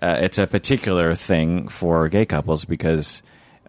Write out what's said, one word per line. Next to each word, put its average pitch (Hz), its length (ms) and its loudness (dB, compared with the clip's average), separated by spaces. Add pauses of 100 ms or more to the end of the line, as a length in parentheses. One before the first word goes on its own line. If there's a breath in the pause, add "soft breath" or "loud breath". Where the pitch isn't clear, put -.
Uh, 85 200 0
it's 92 180 0
a 98 80 2
particular 92 640 0
thing 85 540 0
for 82 420 2
gay 101 160 2
couples 76 400 -2
because, 80 560 -2 (480 soft breath)